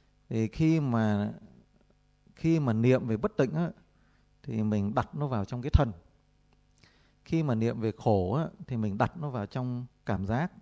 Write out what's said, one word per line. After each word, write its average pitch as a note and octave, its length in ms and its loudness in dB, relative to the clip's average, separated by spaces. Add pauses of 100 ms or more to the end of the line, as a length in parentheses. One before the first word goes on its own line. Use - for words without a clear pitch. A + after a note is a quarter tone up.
(300)
Thì A2+ 180 0
khi D#3+ 320 2
mà, A2 540 2 (1000)
khi E3 240 2
mà C3 140 2
niệm B2 340 4
về A2 100 0
bất - 200 -2
tịnh C3 160 2
á, E3 160 -2 (760)
thì A2+ 200 -2
mình G#2 320 0
đặt B2 200 -2
nó D3 120 -2
vào A2+ 180 -2
trong B2 160 -8
cái C3 80 -6
thân. C3+ 220 2 (1300)
Khi D#3+ 180 0
mà C#3 120 2
niệm A2+ 240 0
về A2 180 0
khổ G2 360 2
á, D#3 140 -2 (200)
thì B2+ 100 -6
mình G#2+ 200 -2
đặt A2+ 200 0
nó D3 120 -6
vào A#2+ 160 -6
trong B2 400 -6 (200)
cảm G2 200 -4
giác, B2 260 -2 (100)